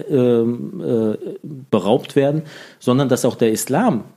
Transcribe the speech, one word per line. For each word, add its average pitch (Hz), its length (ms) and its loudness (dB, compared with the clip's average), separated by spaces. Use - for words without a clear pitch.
ähm, 120 720 0
äh, 113 360 0
beraubt - 460 0
werden, 147 280 2
sondern 127 300 2
dass 123 160 2
auch 117 100 0
der 113 160 2
Islam 131 540 0